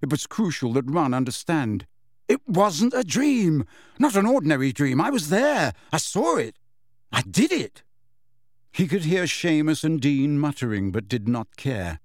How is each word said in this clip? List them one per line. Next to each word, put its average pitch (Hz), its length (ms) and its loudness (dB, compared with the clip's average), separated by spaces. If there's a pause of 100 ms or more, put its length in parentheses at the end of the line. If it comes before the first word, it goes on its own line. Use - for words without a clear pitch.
It 139 100 -4
was 147 160 -2
crucial 151 480 -2
that 127 160 -2
Ron 143 240 0
understand. 131 720 -2 (420)
It 269 180 2
wasn't 202 480 2
a 247 100 0
dream. 202 640 2 (320)
Not 247 180 2
an 196 100 4
ordinary 151 460 2
dream. 131 280 0
I 208 100 2
was 214 180 -2
there. 202 440 2 (200)
I 160 60 0
saw 294 380 0
it. 113 200 -4 (560)
I 123 100 -2
did 185 300 0
it. - 300 -4 (880)
He 180 160 -2
could 175 160 -2
hear 180 200 0
Seamus 156 600 0
and 160 160 0
Dean 143 380 2
muttering, 117 520 -2
but 104 160 -4
did 110 220 -4
not 117 280 -4
care. 92 480 -6